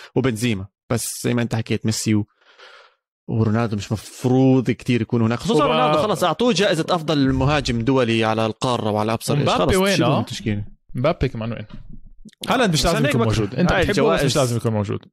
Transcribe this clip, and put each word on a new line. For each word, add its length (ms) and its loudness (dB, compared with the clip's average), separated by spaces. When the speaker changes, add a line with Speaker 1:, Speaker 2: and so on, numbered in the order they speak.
Speaker 1:
وبنزيما، 520 0
بس 320 -4
زي 100 0
ما 80 0
أنت 140 -4
حكيت 300 -4
ميسي 300 0
و-، 100 0
ورونالدو 480 0
مش 140 -8
مفروض 800 2
كتير 300 -2
يكونوا 260 0
هناك، 120 -2
خصوصا 260 0
Speaker 2:
وب-، 60 0
Speaker 1:
رونالدو 260 2
خلص 260 0
أعطوه 300 2
جائزة 360 2
أفضل 440 0
مهاجم 480 0
دولي 420 2
على 220 2
القارة 460 -2
وعلى 220 0
أبصر 240 -4
إيش. 40 0
Speaker 2:
ومبابي 320 2
Speaker 1:
خلص، 80 4
Speaker 2:
وين؟ 140 2
Speaker 1:
شيلوا 140 2
من 60 2
Speaker 2:
آه؟ 40 2
Speaker 1:
التشكيلة. 460 -4
Speaker 2:
مبابي 320 0
كمان 240 -6
وين؟ 140 -10
هالاند 240 2
مش 120 2
Speaker 1:
عشان 60 2
Speaker 2:
لازم 140 0
Speaker 1:
هيك 100 2
Speaker 2:
يكون 100 2
Speaker 1:
بقول 100 2
Speaker 2:
موجود. 200 -2
أنت 160 2
Speaker 1:
هاي 140 2
Speaker 2:
بتحبه، 280 2
بس 60 0
مش 60 0
Speaker 1:
الجوائز، 120 0
Speaker 2:
لازم 200 2
يكون 160 0
موجود. 400 -4